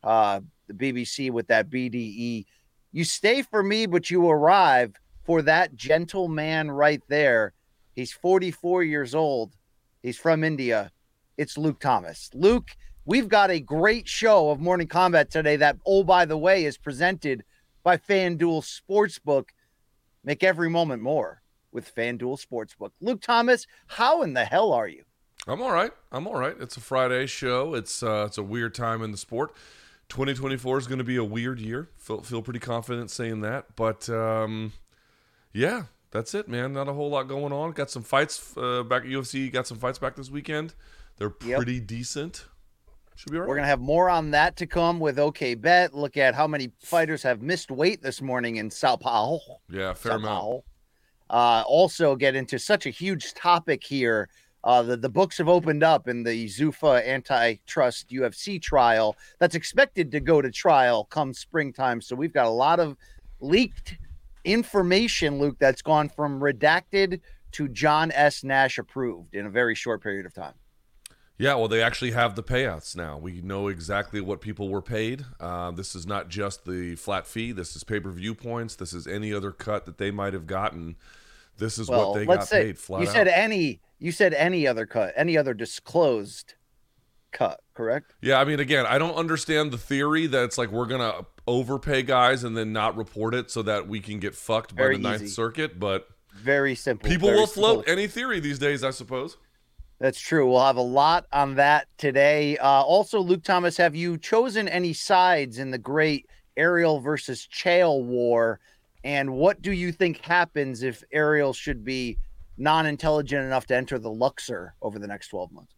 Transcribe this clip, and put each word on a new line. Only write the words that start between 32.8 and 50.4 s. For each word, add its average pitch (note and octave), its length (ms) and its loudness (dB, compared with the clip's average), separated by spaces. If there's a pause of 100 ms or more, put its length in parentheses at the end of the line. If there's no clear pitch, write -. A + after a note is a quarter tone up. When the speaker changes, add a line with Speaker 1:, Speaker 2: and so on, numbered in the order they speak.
Speaker 2:
saying A2+ 300 -6
that. A2 340 -8
But, A2 360 -4
um, A2 640 -4 (800)
yeah, E3+ 300 -2 (260)
that's A2+ 240 -8
it, G#3 120 -6
man. B2 280 -6
Not C#3 140 -6
a C#3+ 40 -6
whole D3 160 -6
lot C#3+ 140 -2
going C#3 320 -6
on. D#3 160 -6
Got D3+ 200 -8
some B2 120 -12
fights, - 560 -2
uh, B2 240 -2
back B2 220 -2
at B2+ 40 -12
U C3+ 120 -4
F B2+ 60 -8
C. C3+ 220 -6
Got B2 180 -4
some A2+ 120 -14
fights B2+ 200 -6
back C3 160 -6
this C3+ 140 -16
weekend. D3+ 460 -8 (420)
They're G2+ 160 -6 (100)
Speaker 1:
Yep. A#2+ 140 -4
Speaker 2:
pretty B2 240 -4
decent. B2 640 -10 (720)
Should - 180 -16
be D#3+ 60 -6
all - 20 -4
right. F#3 80 -6
Speaker 1:
We're C#3 80 -2
gonna C#3+ 100 0
have C#3 140 2
more E3 300 2
on D#3 220 0
that D#3 240 2
to F3 100 -8
come E3+ 340 0
with C#3+ 180 -2
OK C#3+ 360 0
Bet. D#3+ 400 4
Look C#3+ 240 -4
at C3 160 4
how D3 120 0
many C#3+ 240 -6 (100)
fighters D#3+ 420 0
have B2 180 0
missed D#3+ 300 -6
weight D#3+ 320 0
this C3 180 -8
morning B2 360 -4
in G#2+ 140 -6
Sao B2+ 260 0
Paulo. A#2+ 440 -2 (300)
Speaker 2:
Yeah, F#2+ 240 -6
fair A#2 180 -6
Speaker 1:
Sao A2+ 60 -2
Speaker 2:
amount. G#2+ 220 -4